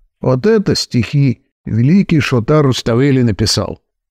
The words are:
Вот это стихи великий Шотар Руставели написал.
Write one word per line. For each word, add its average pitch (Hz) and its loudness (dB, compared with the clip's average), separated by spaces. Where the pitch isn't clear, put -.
Вот 127 -2
это 214 2
стихи 135 -2
великий 151 2
Шотар 143 0
Руставели 131 0
написал. 107 -2